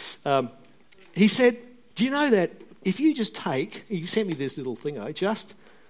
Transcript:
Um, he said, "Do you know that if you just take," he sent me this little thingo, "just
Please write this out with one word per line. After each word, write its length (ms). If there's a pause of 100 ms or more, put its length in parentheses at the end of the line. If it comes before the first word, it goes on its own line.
(260)
Um, 260 (640)
he 120
said, 300 (380)
"Do 80
you 80
know 180
that 220 (320)
if 160
you 160
just 180
take," 540
he 180
sent 220
me 60
this 240
little 180
thingo, 400
"just 400 (340)